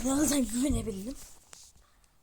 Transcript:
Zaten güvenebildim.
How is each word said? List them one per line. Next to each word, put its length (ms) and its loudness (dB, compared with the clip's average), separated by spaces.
Zaten 440 4
güvenebildim. 680 -2